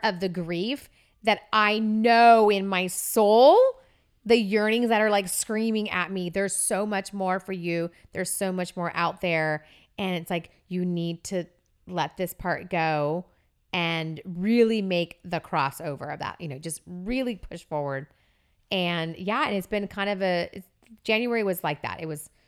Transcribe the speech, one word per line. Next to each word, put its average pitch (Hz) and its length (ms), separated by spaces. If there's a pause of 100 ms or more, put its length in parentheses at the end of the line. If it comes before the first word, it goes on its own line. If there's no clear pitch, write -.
of 190 180
the 190 80
grief 175 640 (340)
that 214 300
I 214 240
know 220 720
in 196 160
my 185 200
soul, 226 720 (680)
the 220 100
yearnings 220 540
that 214 100
are, 220 100
like, 202 160
screaming 214 640
at 175 220
me, 180 160
"There's 196 260
so 202 300
much 202 300
more 190 260
for 190 140
you. 170 360 (220)
There's 185 180
so 190 220
much 180 240
more 170 180
out 165 280
there." 156 420 (340)
And 185 180
it's 170 140
like, 170 200 (180)
you 180 160
need 170 400
to 180 200 (420)
let 170 320
this 175 160
part 180 340
go 160 560 (480)
and 165 520
really 220 580
make 175 420
the 170 160
crossover 143 720
of 143 80
that, - 200
you 165 80
know, 135 100
just 156 280
really 220 500
push - 280
forward. 143 420 (640)
And 175 460
yeah, 220 300
and 196 100
it's 185 100
been 202 220
kind 202 220
of 190 120
a, 175 300
it's, - 160 (360)
January 233 380
was 185 220
like 147 180
that. - 200
It 160 40
was, 151 220 (200)